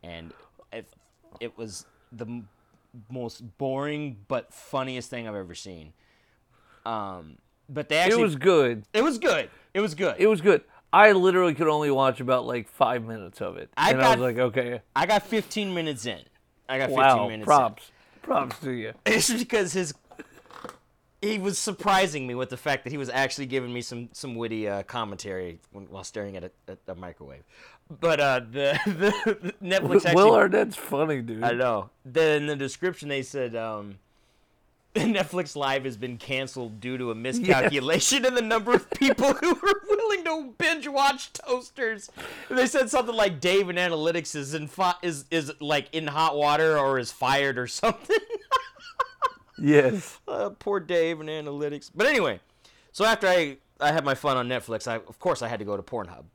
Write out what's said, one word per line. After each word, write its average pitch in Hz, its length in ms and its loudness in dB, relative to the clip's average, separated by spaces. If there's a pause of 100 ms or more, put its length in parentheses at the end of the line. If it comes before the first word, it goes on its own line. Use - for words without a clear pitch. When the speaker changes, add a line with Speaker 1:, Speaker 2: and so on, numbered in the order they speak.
Speaker 1:
and 82 300 -16 (400)
it, 113 140 -14 (540)
it 113 160 -12
was 110 300 -14 (240)
the 117 160 -12
m-, 117 220 -14 (640)
most 120 480 -12
boring 135 680 -6
but 127 240 -6
funniest 131 560 -8
thing 117 200 -10
I've 104 80 -10
ever 90 180 -10
seen. 80 380 -16 (920)
Um, 95 540 -8 (300)
but 143 200 -8
they 151 80 0
Speaker 2:
It 170 100 2
Speaker 1:
actually 226 180 4
Speaker 2:
was 165 120 -2
good. 131 560 4
Speaker 1:
It 214 100 2
was 277 160 0
good. 156 320 0 (220)
It 190 80 0
was 196 140 -2
good. 156 240 -2
Speaker 2:
It 190 80 6
was 214 140 4
good. 180 240 6 (280)
I 208 200 10
literally 180 420 4
could 156 140 2
only 151 220 2
watch 131 300 4
about, 127 260 0
like, 120 220 -6
five 120 360 0
minutes 107 380 -12
of 90 160 -6
it. - 180 -14
Speaker 1:
I 160 160 4
Speaker 2:
And 131 100 2
I - 60 6
was - 80 6
Speaker 1:
got 123 60 0
Speaker 2:
like, 123 160 0
"Okay." 123 420 0 (160)
Speaker 1:
I 156 100 2
got 208 180 4
fifteen 202 500 -4
minutes 151 320 -4
in. 95 140 -8 (480)
I 131 100 -4
got 131 120 0
Speaker 2:
Wow, 131 240 6
Speaker 1:
fifteen 104 140 0
minutes 107 140 -8
in. 104 40 -6
Speaker 2:
props. 127 440 4 (320)
Props 135 380 -2
to 135 100 -6
you. 113 280 -8
Speaker 1:
<laughs> - 80 -6
It's 220 260 2
because 220 420 0
his, 175 200 -2 (1300)
he 208 180 -2
was 190 200 -2
surprising 190 680 0
me 123 80 -6
with 127 160 -4
the 127 60 -10
fact 135 280 -4
that 123 60 -10
he 151 80 -8
was 127 120 -6
actually 135 360 -2
giving 123 260 -4
me 120 100 -6
some, 120 300 -12
some 131 220 -12
witty, 113 340 -4
uh, 101 160 -4
commentary 95 720 -8 (140)
when, 98 180 -16
while 95 140 -14
staring 101 320 -10
at 87 80 -12
a, 92 60 -14 (180)
at 92 100 -16 (100)
a 95 60 -10
microwave. 78 480 -18 (580)
But, 160 200 2
uh, 135 200 2 (100)
the, 139 320 0
<laughs> - 40 -2
the, 196 560 0
the 180 100 -6 (100)
Netflix 190 260 0
Speaker 2:
Will 190 180 4
Speaker 1:
actually 185 320 8
Speaker 2:
Arnett's 202 380 2
funny, 147 460 -2
dude. 113 200 -8
Speaker 1:
I 120 100 2
know. 120 380 0 (140)
Then 151 380 2
in 147 40 -4
the 147 100 -4
description 147 520 -6
they 139 140 -4
said, 123 340 -6
um, 104 420 -8 (500)
<laughs> - 460 -20
"Netflix 185 600 -2
Live 139 280 0
has 127 120 -4
been 120 220 -8
canceled 123 640 -8
due 127 180 -6
to 123 120 -4
a 113 40 -2
Speaker 2:
Yes. 127 240 -4
Speaker 1:
miscalculation 175 880 2
in 247 80 2
the 247 80 2
number 220 320 0
of - 160 2
people 269 420 2
<laughs> - 80 -2
who 349 100 2
are 403 380 0
willing 415 360 0
to 311 340 -4
binge 320 280 0
watch 277 460 0
Toasters." 240 800 -6 (380)
And 262 100 0
they 254 80 6
said 262 240 2
something 240 240 0
like 202 260 2
Dave 185 300 4
in 175 60 -4
analytics 165 600 0
is 143 180 -8
in 151 140 -6
fi-, 180 340 0
is, 156 280 -6
is, 156 200 -2 (100)
like, 147 320 -2
in 160 160 -4
hot 147 280 0
water 151 420 4
or 135 200 4
is 120 120 -4
fired 135 480 0
or 123 80 -4
<laughs> - 160 -8
something. 226 340 0 (1400)
Speaker 2:
Yes. 147 580 4 (100)
Speaker 1:
Uh, 202 220 -4
poor 202 280 -6
Dave 165 420 -2
in 156 60 -12
analytics. 147 680 -8
But 190 120 2
anyway, 180 320 2 (540)
so 196 120 0
after 220 220 2
I, 165 300 2 (240)
I 147 120 4
had 156 120 0
my 139 100 0
fun 135 220 0
on 123 120 -2
Netflix, 117 380 -4
I, 117 100 -4
of 110 220 -14
course 165 240 -2
I 117 60 -4
had 113 100 -6
to 104 60 -6
go 101 120 -4
to 98 60 -6
Pornhub 87 420 -10 (100)